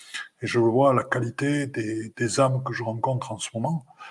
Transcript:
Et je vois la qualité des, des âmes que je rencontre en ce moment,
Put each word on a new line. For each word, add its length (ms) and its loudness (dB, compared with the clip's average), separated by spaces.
Et 60 -4
je 100 0
vois 380 6
la 80 2
qualité 640 -2
des, 500 -6
des 220 0
âmes 240 4
que 100 -4
je 80 -6
rencontre 500 -4
en 60 -8
ce 160 -10
moment, 320 -2